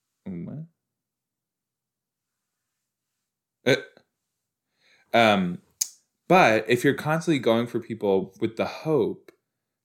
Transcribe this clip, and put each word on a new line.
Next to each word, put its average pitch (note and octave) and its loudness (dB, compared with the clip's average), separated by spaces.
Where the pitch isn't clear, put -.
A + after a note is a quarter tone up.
What? G2+ -12
Uh, C3 2
um, G2 2
but D3+ 6
if E3+ 0
you're C3+ 4
constantly D#3+ -2
going A#2 0
for A#2 -8
people G2 -2
with A2+ -6
the G2+ -2
hope B2 -4